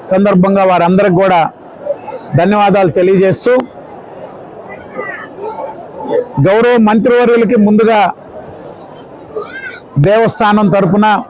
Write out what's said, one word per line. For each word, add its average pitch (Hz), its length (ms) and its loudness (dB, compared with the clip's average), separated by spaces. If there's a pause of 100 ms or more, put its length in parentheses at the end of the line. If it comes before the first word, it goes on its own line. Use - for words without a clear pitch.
(120)
సందర్భంగా 196 580 2
వారందరికి 180 520 2
కూడా 185 200 4 (960)
ధన్యవాదాలు 196 600 2
తెలియజేస్తూ, 190 540 2 (3000)
గౌరవ 233 280 4 (140)
మంత్రివర్యులకి 240 680 2 (100)
ముందుగా 214 340 4 (2000)
దేవస్థానం 214 680 2
తరపున 196 320 2 (240)